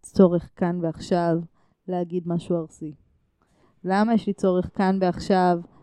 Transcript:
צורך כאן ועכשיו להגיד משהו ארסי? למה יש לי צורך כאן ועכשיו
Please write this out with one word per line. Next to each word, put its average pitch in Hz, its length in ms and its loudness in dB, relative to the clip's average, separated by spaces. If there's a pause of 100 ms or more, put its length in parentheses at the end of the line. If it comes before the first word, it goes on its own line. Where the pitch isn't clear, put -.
צורך 175 540 4
כאן 180 260 -4
ועכשיו 170 580 -2 (480)
להגיד 175 380 -4
משהו 170 320 -4
ארסי? 156 360 -10 (920)
למה 208 300 0
יש 214 140 0
לי 202 60 -4
צורך 180 400 0
כאן 190 280 2
ועכשיו 180 580 2 (240)